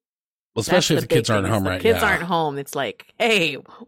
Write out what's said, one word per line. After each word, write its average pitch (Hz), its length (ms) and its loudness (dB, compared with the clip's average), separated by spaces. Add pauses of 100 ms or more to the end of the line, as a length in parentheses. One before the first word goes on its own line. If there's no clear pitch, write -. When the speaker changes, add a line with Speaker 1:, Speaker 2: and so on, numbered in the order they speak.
(560)
Speaker 1:
Well, 110 60 -2
especially 175 360 2
Speaker 2:
that's 143 60 -2
Speaker 1:
if 117 60 -10
the 170 60 2
kids - 140 2
Speaker 2:
big 110 60 2
Speaker 1:
aren't 98 100 0
Speaker 2:
thing, 95 60 0
is 110 40 2
Speaker 1:
home 98 80 0
Speaker 2:
the 95 60 0
Speaker 1:
right - 120 -4
Speaker 2:
kids 220 200 2
Speaker 1:
now. 214 60 2
Speaker 2:
aren't 175 160 0
home. 160 340 -2
It's 143 180 -10
like, 127 420 -6
"Hey, 202 360 2 (340)